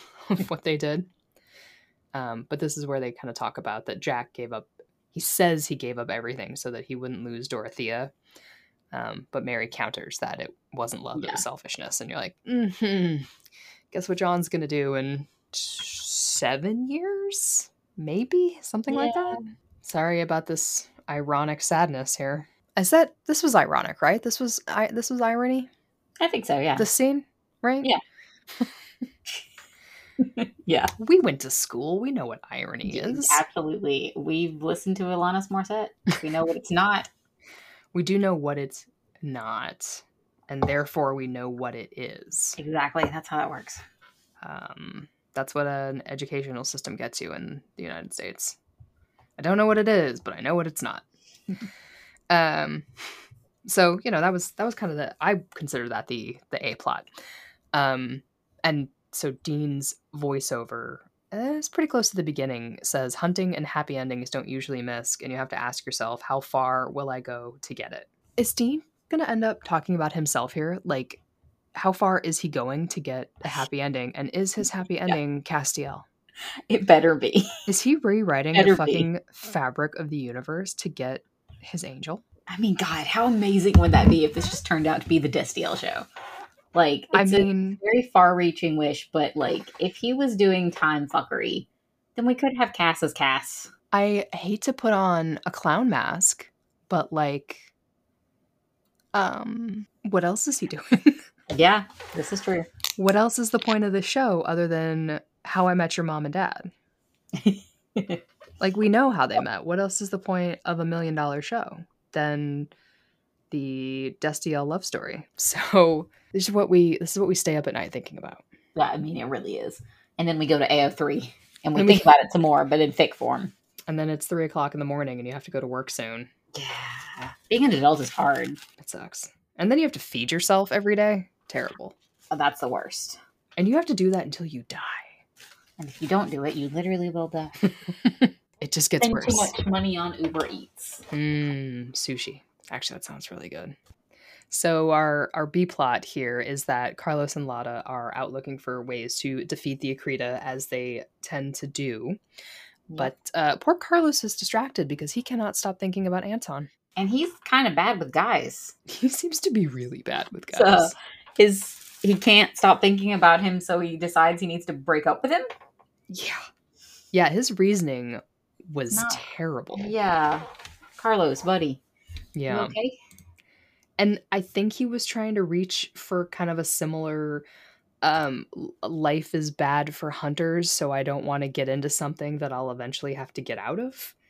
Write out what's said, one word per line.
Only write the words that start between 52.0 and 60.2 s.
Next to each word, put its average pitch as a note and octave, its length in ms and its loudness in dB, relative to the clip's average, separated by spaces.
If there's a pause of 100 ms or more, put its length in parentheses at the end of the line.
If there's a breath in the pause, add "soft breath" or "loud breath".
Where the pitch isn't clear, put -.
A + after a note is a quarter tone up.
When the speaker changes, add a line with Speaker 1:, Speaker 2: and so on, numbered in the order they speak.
Speaker 1:
Um, D#3 540 4 (840 loud breath)
so, F3+ 360 4
you A#3+ 80 -2
know, E3 80 2
that F3+ 140 4
was, F3 200 -4
that G3+ 120 -4
was A#3 100 -4
kind F3 160 -6
of D3 60 -4
the, C#3+ 240 -6
I F3+ 200 2 (120)
consider B2 360 -6
that A2 180 -6
the, A#2 300 -8 (120)
the - 180 -6
A A2 80 -4
plot. - 300 -4 (640 loud breath)
Um, C3 520 0 (400)
and D3 260 0 (240)
so D3 180 -4 (120)
Dean's D3 520 -4 (180)
voiceover, C3 840 -6 (360)